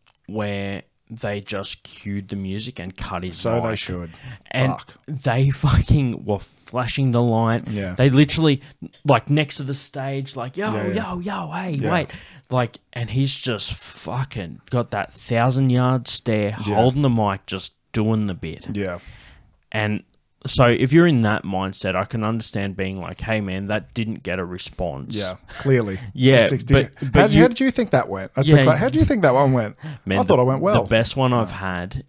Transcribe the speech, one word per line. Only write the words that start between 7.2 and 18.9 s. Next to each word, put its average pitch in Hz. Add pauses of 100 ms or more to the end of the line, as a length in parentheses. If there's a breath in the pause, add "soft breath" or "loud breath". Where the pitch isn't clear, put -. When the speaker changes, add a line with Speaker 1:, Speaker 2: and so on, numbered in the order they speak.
Speaker 1:
light. 117
Speaker 2:
Yeah. 98
Speaker 1:
They -
literally, 143 (420 loud breath)
like, 131
next 147
to 143
the 139
stage, 139
like, 127
"Yo, 208
Speaker 2:
Yeah, -
yeah. 185
Speaker 1:
yo, 175
yo, 180
hey, 180
Speaker 2:
Yeah. 143
Speaker 1:
wait." 165 (400 loud breath)
Like, 123 (140)
and 117
he's 135
just -
fucking 92 (100)
got 123
that 101
thousand-yard 127
stare, 107
Speaker 2:
Yeah. 101
Speaker 1:
holding 127
the 135
mic, 104
just - (200)
doing 110
the 92
bit. -
Speaker 2:
Yeah. 92 (720 loud breath)